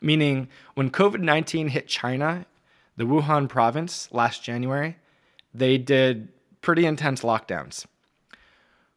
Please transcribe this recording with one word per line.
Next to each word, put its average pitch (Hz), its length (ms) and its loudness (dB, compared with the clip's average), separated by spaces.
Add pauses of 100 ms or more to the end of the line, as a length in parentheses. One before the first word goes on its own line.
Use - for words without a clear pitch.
Meaning, 147 480 0 (260)
when 135 160 -2
covid 202 300 2
nineteen 156 480 0
hit 135 180 -4
China, 147 600 -4 (500)
the 117 80 -4
Wuhan 147 420 2
province 127 640 -2
last 117 320 -2
January, 131 540 -4 (560)
they 131 240 4
did 127 520 2 (340)
pretty 170 240 2
intense 151 360 -2
lockdowns. 95 640 -4 (1120)